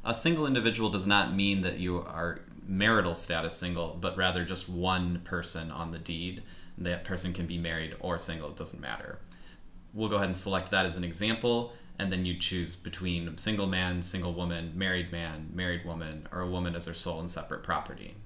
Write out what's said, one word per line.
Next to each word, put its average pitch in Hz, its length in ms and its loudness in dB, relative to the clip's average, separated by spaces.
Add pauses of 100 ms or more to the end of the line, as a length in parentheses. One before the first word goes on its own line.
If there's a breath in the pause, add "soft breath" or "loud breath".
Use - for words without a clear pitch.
A 117 80 2
single 160 320 6
individual 113 460 4
does 95 160 2
not 101 280 6
mean 98 260 6
that 90 180 0
you 90 180 2
are 82 440 -2 (280)
marital 95 460 6
status 82 400 0
single, 87 440 -2
but 90 180 -2
rather 90 260 4
just 90 240 -2
one 90 560 2
person 82 480 -4
on 82 200 -4
the 82 60 -8
deed. 87 460 -6 (340 loud breath)
That 87 280 -2
person 90 260 -2
can 87 160 -2
be 87 100 -4
married 80 440 -2
or 85 160 0
single, 80 320 -4
it - 80 -12
doesn't - 240 -8
matter. - 380 -6 (720 loud breath)
We'll 107 160 0
go 104 80 4
ahead 98 100 4
and 92 80 0
select 92 360 2
that 95 140 4
as 87 120 -2
an 90 80 -2
example, 113 680 2 (260 loud breath)
and 95 140 0
then 92 140 0
you 87 120 0
choose 87 380 0
between 85 640 -2
single 104 300 2
man, 90 340 2
single 87 320 -2
woman, 85 420 -2
married 90 380 0
man, 80 400 -4
married 87 320 -2
woman, 80 440 -6
or 90 120 -4
a 90 80 -2
woman 90 260 0
as 85 100 -4
their 85 80 -6
sole 82 280 -2
and 85 100 -4
separate - 320 -6
property. - 520 -4 (100)